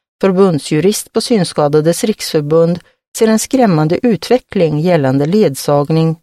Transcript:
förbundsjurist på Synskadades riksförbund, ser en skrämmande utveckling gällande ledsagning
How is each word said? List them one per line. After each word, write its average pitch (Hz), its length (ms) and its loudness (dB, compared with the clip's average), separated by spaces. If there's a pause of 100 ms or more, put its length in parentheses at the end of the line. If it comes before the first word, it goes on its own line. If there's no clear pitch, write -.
(200)
förbundsjurist 185 920 0
på - 80 -2
Synskadades 160 840 0
riksförbund, 165 760 0 (400)
ser 220 100 2
en 220 100 2
skrämmande 185 680 0
utveckling 180 720 -2
gällande 147 460 0
ledsagning 160 960 0